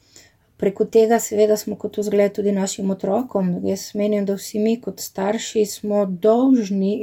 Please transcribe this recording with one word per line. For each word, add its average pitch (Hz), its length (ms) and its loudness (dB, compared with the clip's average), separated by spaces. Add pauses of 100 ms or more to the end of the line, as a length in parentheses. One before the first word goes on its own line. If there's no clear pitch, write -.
(580)
Preko 202 280 -2
tega 220 380 4
seveda 214 340 2
smo 208 220 -8
kot - 180 -8
vzgled 202 380 2
tudi 202 160 0
našim 196 400 -2
otrokom. 196 640 -2 (100)
Jaz 190 320 -4
menim, 208 300 0
da 196 100 -2
vsi 202 240 -8
mi 220 220 2
kot - 180 -10
starši 214 640 -2
smo 202 400 -2
dolžni 208 960 2